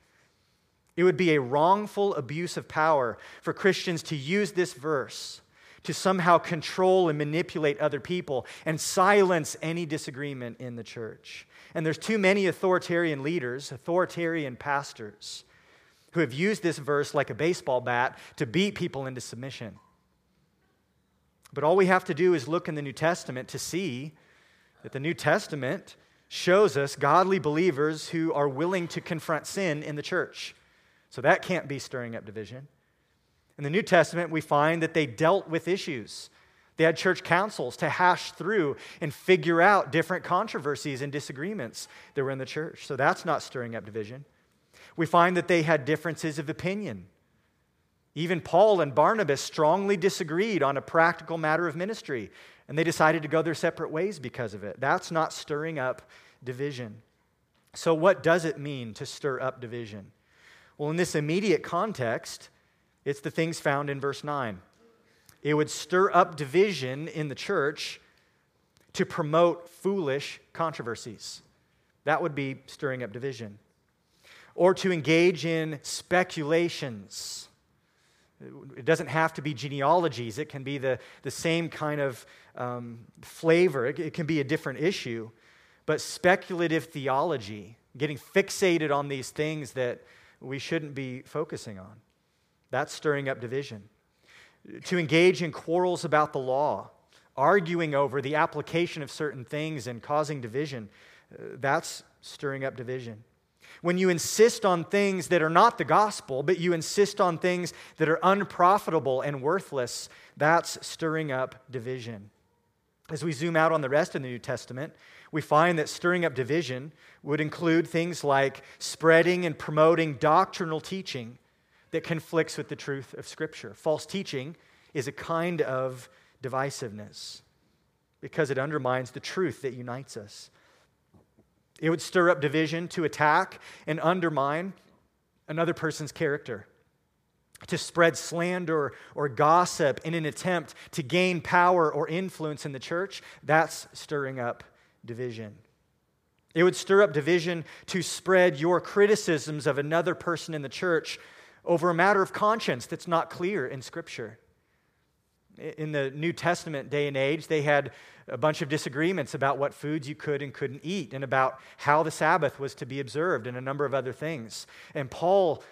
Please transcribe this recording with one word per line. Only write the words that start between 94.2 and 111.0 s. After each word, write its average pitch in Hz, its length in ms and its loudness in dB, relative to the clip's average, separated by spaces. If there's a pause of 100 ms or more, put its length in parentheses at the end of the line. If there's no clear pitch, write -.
To 185 120 -2
engage 170 440 6
in 160 100 -2
quarrels 175 520 0
about 151 300 2
the 143 60 -2
law, 127 500 -2 (460)
arguing 165 600 2
over 139 260 0
the 139 140 -2
application 160 680 -2
of 131 80 -10
certain 131 360 -6
things 151 420 -6
and 117 140 -10
causing 147 400 -2
division, 120 480 -6 (440)
uh, - 100 -18 (160)
that's - 440 -2 (180)
stirring 135 440 -8
up 135 100 -6
division. 120 480 -10 (580)
When 175 160 2
you 185 120 4
insist 214 560 4
on 175 200 4
things 196 420 0
that 175 140 4
are 156 80 2
not 202 280 6
the 165 80 -2
gospel, 160 560 2
but 175 160 0
you 175 160 0
insist 196 480 0
on 175 160 2
things 180 360 -2 (240)
that 151 120 2
are 160 140 2
unprofitable 175 960 4
and 139 200 -4
worthless, 143 680 -4 (260)
that's 156 500 2
stirring 156 460 -4